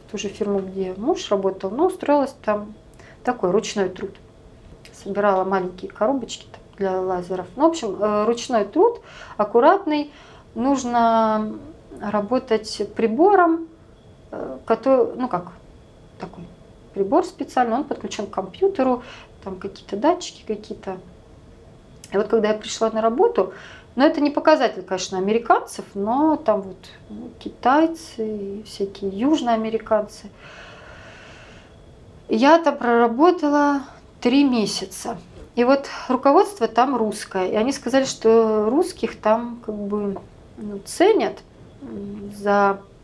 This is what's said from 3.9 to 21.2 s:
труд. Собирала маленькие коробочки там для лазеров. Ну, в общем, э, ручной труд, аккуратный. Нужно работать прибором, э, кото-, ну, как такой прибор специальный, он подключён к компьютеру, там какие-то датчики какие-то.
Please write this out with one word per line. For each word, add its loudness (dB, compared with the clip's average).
труд. -12
Собирала 2
маленькие -4
коробочки -4
там -20
для -2
лазеров. -4
Ну, -4
в 6
общем, -4
э, 2
ручной 0
труд, 2
аккуратный. 2
Нужно 0
работать -2
прибором, 4
э, -12
кото-, 2
ну, -4
как -8
такой -16
прибор 2
специальный, -2
он -2
подключён -8
к -12
компьютеру, 0
там -10
какие-то -12
датчики -2
какие-то. -10